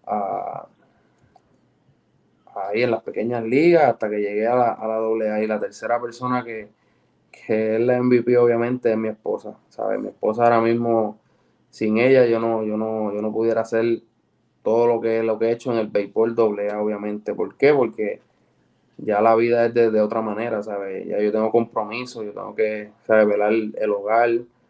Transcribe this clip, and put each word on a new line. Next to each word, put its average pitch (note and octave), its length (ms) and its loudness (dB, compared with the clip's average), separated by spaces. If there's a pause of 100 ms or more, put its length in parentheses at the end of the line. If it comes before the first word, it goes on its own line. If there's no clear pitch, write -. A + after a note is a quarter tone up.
a, G2 640 -6 (1900)
ahí G2+ 300 -4
en B2 80 0
las A2 100 -2
pequeñas A#2 420 -6
ligas D#3 400 4
hasta A2+ 260 0
que G#2 100 -2
llegué G#2 260 -2
a A#2+ 100 2
la, A#2+ 180 2
a A2+ 140 -8
la A2 80 -4
doble A2 360 -2
A. G#2+ 100 -2
Y G#2+ 60 -2
la G#2+ 120 -2
tercera A2+ 420 -4
persona B2 420 -4
que, A2 240 -12 (640)
que A2 440 -2
es A2+ 60 2
la B2 140 2
M B2 140 0
V B2 140 4
P, B2 140 2
obviamente, A#2+ 540 2
es A2 60 0
mi A2 100 -2
esposa, G#2+ 500 -8 (120)
¿sabes? G#2 300 -6
Mi G#2 100 -8
esposa A2 340 -2
ahora A#2 160 4
mismo, A#2 580 0 (520)
sin G#2+ 280 -2
ella, B2+ 280 6
yo A#2 140 2
no, A2+ 240 -2
yo G#2+ 120 -4
no, A2 380 -4
yo G#2 80 -4
no A2 100 -4
pudiera A2+ 300 0
hacer A2+ 400 0 (640)
todo A#2 220 2
lo A#2 140 2
que, A2+ 240 0
lo A2 160 -2
que A2+ 60 0
he A#2 80 2
hecho B2+ 180 -4
en A#2 80 0
el G#2+ 80 -2
béisbol A2 480 0
doble G#2 340 0
A, G#2 120 -4
obviamente. G#2 520 -4
¿Por F#2+ 220 -6
qué? C#3+ 180 4
Porque A2 480 -2 (760)
ya G#2 240 -2
la A2+ 140 6
vida A#2 300 2
es A#2 80 -2
de, A#2 160 4
de A2 120 2
otra A2 200 0
manera, G#2+ 400 -4
¿sabes? G2 460 -8
Ya F#2 120 -4
yo G#2 120 2
tengo G#2+ 200 0
compromiso, A#2 720 -2
yo G#2 120 -10
tengo G2+ 200 -12
que, G#2+ 380 -4 (160)
¿sabes? A2 180 6
Velar G#2 280 2
el, G#2+ 260 0
el G#2+ 120 0
hogar, A2 380 2 (400)